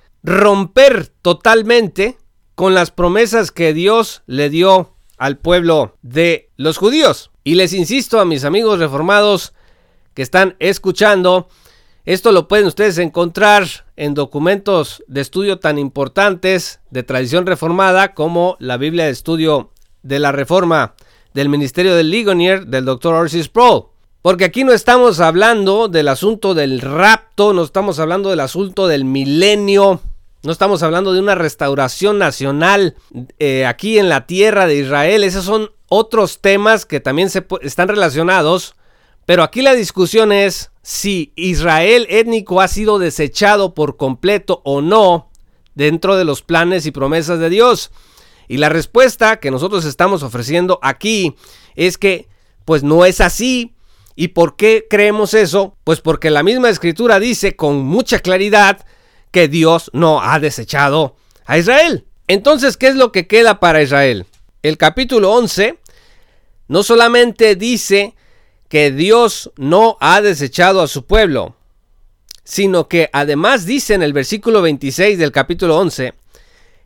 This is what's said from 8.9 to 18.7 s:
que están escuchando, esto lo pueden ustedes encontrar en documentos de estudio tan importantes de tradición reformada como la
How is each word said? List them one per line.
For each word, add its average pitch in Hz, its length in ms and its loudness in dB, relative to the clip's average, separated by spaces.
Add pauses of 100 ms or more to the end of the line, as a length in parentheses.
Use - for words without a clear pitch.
que 135 80 -6
están 185 340 0
escuchando, 185 880 0 (580)
esto 185 260 0
lo 175 160 2
pueden 202 180 2
ustedes 190 320 -2
encontrar 175 880 0 (100)
en 147 200 -6
documentos 165 920 -2
de 131 140 -8
estudio 190 380 -6
tan 151 180 -2
importantes 175 1000 -4 (100)
de 127 140 -8
tradición 131 420 -4
reformada 185 680 -2
como 170 440 -2
la 123 180 -6